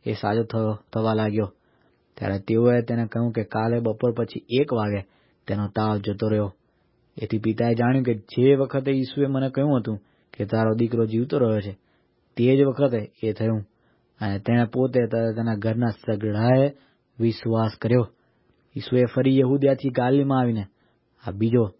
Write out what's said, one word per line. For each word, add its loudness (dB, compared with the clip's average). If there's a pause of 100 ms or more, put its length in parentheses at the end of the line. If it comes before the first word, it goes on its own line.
એ -4
સાજો -2
થયો, -2 (140)
થવા 0
લાગ્યો. -2 (640)
ત્યારે -4
તેઓએ 2
તેને -2
કહ્યું -2
કે -4
કાલે -2
બપોર 0
પછી -6 (140)
એક 0
વાગે -2 (460)
તેનો -4
તાવ -2
જતો -4
રહ્યો. -2 (680)
એથી -4
પિતાએ 0
જાણ્યું 2
કે 0
જે 2
વખતે -2
ઈસુએ -2
મને -2
કહ્યું 0
હતું -4 (320)
કે -6
તારો 0
દીકરો 0
જીવતો -2
રહ્યો 2
છે, -10 (580)
તે 4
જ 4
વખતે 0 (100)
એ -2
થયું, -2 (580)
અને -2
તેણે 2
પોતે 0
તથા -2
તેના -4
ઘરના -2
સઘળાએ 0 (480)
વિશ્વાસ 0 (120)
કર્યો. 2 (680)
ઈસુએ 2 (100)
ફરી 4
યહૂદિયાથી 2
ગાલિલમાં 2
આવીને 0 (600)
આ -6
બીજો 2